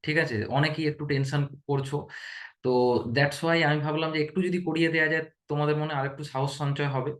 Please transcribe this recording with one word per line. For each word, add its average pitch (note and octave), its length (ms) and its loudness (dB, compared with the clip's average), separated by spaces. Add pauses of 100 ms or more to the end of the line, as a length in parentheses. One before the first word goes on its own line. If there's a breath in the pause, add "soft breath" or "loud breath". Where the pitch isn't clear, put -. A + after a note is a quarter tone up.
ঠিক D3+ 140 0
আছে? B2+ 280 0
অনেকেই D3+ 400 0
একটু D3 200 -2
টেনশন C#3 420 0 (200)
করছো, C#3 400 -2 (560 loud breath)
তো B2 400 4 (120)
that's C#3+ 280 2
why E3 200 4
আমি D3+ 160 4
ভাবলাম D#3 320 -2
যে D#3 120 0
একটু D3+ 180 -2
যদি F3 220 0
করিয়ে E3 260 2
দেয়া D#3+ 180 2
যায় D#3+ 180 0 (220)
তোমাদের D3 300 0
মনে D#3 160 -2
আরেকটু C#3 300 -4
সাহস C#3 340 -4
সঞ্চয় C#3+ 300 0
হবে। C3+ 320 -2